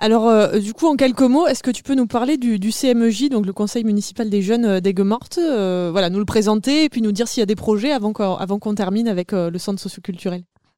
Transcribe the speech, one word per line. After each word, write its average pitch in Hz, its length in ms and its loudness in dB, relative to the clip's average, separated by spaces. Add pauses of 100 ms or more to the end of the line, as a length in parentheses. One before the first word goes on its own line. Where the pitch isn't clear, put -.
Alors, 220 280 2
euh, 214 320 4
du 208 140 -6
coup, - 120 0
en 311 80 4
quelques 262 280 2
mots, 277 260 4
est-ce 269 140 -2
que 254 100 0
tu - 100 -10
peux 277 140 -2
nous 254 100 2
parler 247 300 -2
du, 233 240 0
du 208 100 -2
C 262 180 -2
M 233 140 4
E 226 80 4
J, 240 200 0
donc 214 140 0
le 190 80 -4
Conseil 208 300 -4
municipal 214 480 -2
des 202 120 0
jeunes, 233 220 0
euh, 196 160 2
d'Aigues-Mortes, 196 600 0
euh, 190 480 0
voilà, 180 180 0
nous 190 120 -2
le 208 40 0
présenter 220 600 2
et 294 40 2
puis 247 140 -4
nous 214 80 0
dire 214 160 -2
s'il - 140 -4
y - 20 2
a 196 40 -2
des 202 100 0
projets 214 340 0
avant 214 220 -2
qu'on, 196 240 -2
avant 196 240 -4
qu'on 214 160 -4
termine 214 320 0
avec, 180 240 -2
euh, 175 180 0
le 175 80 -6
centre 196 240 -6
socioculturel ? 180 640 -8 (340)